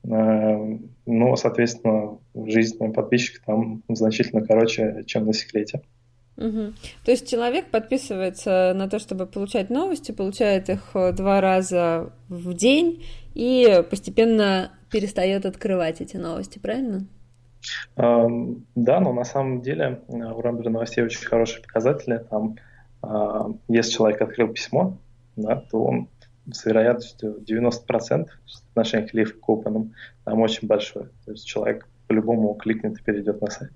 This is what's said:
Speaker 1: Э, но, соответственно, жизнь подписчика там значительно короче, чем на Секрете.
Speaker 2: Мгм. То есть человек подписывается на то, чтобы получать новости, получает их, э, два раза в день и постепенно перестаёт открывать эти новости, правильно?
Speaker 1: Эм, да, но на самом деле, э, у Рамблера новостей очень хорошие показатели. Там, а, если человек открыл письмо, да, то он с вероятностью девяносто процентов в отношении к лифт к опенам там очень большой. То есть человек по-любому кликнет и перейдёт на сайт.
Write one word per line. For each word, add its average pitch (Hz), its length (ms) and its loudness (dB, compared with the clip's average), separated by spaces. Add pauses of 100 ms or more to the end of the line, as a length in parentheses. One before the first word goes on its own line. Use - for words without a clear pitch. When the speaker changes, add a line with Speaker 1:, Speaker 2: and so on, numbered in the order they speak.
Speaker 1:
Э, 107 680 2 (300)
но, 120 300 4
соответственно, 117 800 0 (160)
жизнь 113 420 0 (160)
подписчика - 520 -2
там 110 440 -2
значительно 110 560 0
короче, 110 640 2
чем 110 180 -2
на 107 80 2
Секрете. 107 480 -4 (560)
Speaker 2:
Мгм. 220 380 -6 (280)
То 233 80 2
есть 247 180 2
человек 240 400 -2
подписывается 190 1040 0
на 196 140 -4
то, 208 100 -2
чтобы 190 260 -8
получать 196 440 -4
новости, 311 420 -2
получает 196 580 0
их, 190 240 -6
э, 180 180 2
два 196 300 2
раза 180 720 2 (160)
в 175 240 -8
день 294 500 4 (300)
и 233 560 6
постепенно 202 840 2 (200)
перестаёт 196 540 0
открывать 185 560 -2
эти - 160 -10
новости, 170 420 -8
правильно? 208 480 -4 (880)
Speaker 1:
Эм, 120 680 2 (100)
да, 127 240 4
но 160 140 2
на 123 100 -2
самом 131 380 -2
деле, 135 460 -4
э, 127 60 -12
у 117 280 -8
Рамблера 117 280 -2
новостей 113 340 -2
очень - 240 -4
хорошие 117 340 0
показатели. 120 680 0
Там, 107 260 -2 (460)
а, 107 460 -2 (200)
если 117 240 2
человек 107 300 2
открыл 110 280 0
письмо, 180 480 -2 (380)
да, 110 200 -2 (140)
то 113 140 0
он 123 260 0 (420)
с - 140 -16
вероятностью 113 760 2
девяносто 117 440 -2
процентов - 500 -2 (100)
в - 260 -20
отношении 110 360 0
к - 60 -14
лифт 110 260 0
к - 100 -2
опенам 110 440 -2 (320)
там 110 160 0
очень 110 260 0
большой. - 380 -2 (200)
То 110 60 -14
есть - 140 -16
человек 107 420 -4 (200)
по-любому 110 480 2
кликнет 110 440 -4
и - 40 -20
перейдёт 104 380 -2
на 104 80 -2
сайт. - 260 -12